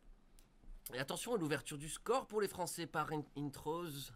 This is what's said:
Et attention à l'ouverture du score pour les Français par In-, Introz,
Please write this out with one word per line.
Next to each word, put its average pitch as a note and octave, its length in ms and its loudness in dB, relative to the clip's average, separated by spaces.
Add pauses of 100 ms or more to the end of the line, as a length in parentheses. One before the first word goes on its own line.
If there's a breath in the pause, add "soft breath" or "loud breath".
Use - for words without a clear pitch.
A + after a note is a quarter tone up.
(920)
Et B2 60 -2
attention E3+ 360 0
à A3 40 6
l'ouverture D3 400 2
du D3+ 100 -6
score A#3+ 380 2
pour G#3+ 160 2
les F#3+ 60 4
Français E3+ 380 -2
par D3+ 260 2
In-, D3+ 120 2 (120)
Introz, D3 800 -2